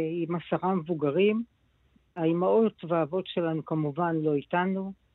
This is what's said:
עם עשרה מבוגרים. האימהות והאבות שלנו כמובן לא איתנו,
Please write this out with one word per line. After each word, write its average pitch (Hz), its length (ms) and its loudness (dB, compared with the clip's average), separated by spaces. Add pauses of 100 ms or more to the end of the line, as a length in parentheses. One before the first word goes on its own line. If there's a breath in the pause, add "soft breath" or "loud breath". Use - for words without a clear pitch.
(220)
עם 165 140 -2
עשרה 180 380 -2
מבוגרים. 175 680 2 (760)
האימהות 185 720 2
והאבות 170 380 0
שלנו 160 380 -2
כמובן 160 580 -2
לא 151 120 2
איתנו, 190 580 -2 (220)